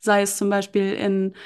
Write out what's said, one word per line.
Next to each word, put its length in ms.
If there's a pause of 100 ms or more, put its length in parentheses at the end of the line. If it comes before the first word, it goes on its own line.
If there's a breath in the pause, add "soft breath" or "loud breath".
sei 220
es 120
zum 140
Beispiel 420
in 420 (120)